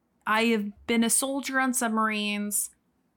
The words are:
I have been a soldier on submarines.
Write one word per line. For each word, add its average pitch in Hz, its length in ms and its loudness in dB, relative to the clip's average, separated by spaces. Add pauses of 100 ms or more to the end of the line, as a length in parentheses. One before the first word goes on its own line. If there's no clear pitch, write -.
(260)
I 220 200 2
have 208 420 -2
been 233 160 4
a 226 60 2
soldier 269 500 -2
on 262 140 2
submarines. 208 960 -2 (480)